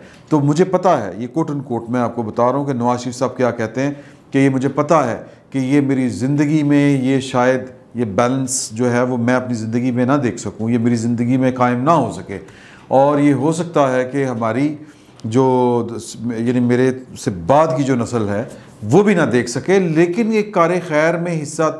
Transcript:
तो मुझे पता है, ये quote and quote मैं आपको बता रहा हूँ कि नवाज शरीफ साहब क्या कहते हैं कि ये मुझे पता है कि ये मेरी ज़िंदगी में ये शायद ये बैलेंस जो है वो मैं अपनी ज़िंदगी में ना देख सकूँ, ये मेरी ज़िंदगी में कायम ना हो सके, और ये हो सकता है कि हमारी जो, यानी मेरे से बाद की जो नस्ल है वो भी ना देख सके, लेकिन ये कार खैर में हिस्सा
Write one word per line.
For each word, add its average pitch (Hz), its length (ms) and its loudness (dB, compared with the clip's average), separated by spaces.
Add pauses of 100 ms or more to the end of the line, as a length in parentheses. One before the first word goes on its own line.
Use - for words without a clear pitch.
(320)
तो 156 80 4
मुझे 147 260 2
पता 180 300 2
है, 101 260 -4
ये 120 80 -8
quote 156 220 -4
and 143 160 -6
quote 113 220 -6
मैं 123 100 -2
आपको 120 240 -2
बता 117 260 0
रहा 131 80 0
हूँ 143 100 -4
कि 143 60 -2
नवाज 120 260 -2
शरीफ 120 160 -8
साहब 123 220 -2
क्या 123 140 2
कहते 113 300 -4
हैं 143 120 -2 (400)
कि 135 60 2
ये 135 100 6
मुझे 131 200 0
पता 151 320 2
है 113 140 -2 (380)
कि 135 120 -2
ये 143 160 2
मेरी 131 300 0
ज़िंदगी 147 520 0
में 143 380 4
ये 131 220 2
शायद 127 460 0 (280)
ये 120 80 -2
बैलेंस 127 680 -2
जो 120 140 0
है 120 180 2
वो 127 140 -2
मैं 120 160 2
अपनी 120 200 -2
ज़िंदगी 117 360 -2
में 123 140 0
ना 139 140 2
देख 117 200 -2
सकूँ, 107 320 -6
ये 123 60 2
मेरी 120 200 2
ज़िंदगी 120 400 0
में 127 180 0
कायम 123 260 0
ना 151 120 2
हो 120 180 0
सके, 92 280 -10 (520)
और 143 280 4
ये 143 140 4
हो 135 200 0
सकता 165 340 0
है 127 180 0
कि 135 180 -2
हमारी 120 440 -2 (580)
जो, 120 720 2 (240)
यानी 120 400 -2
मेरे 120 280 2 (280)
से - 140 -6
बाद 135 460 2
की 143 60 0
जो 131 120 0
नस्ल 117 280 -2
है 104 240 -4 (360)
वो 131 200 4
भी 196 120 4
ना 160 120 2
देख 120 220 2
सके, 175 300 0
लेकिन 175 520 0
ये 214 180 2
कार 180 300 2
खैर 165 380 0
में 170 140 -4
हिस्सा 156 380 -2 (100)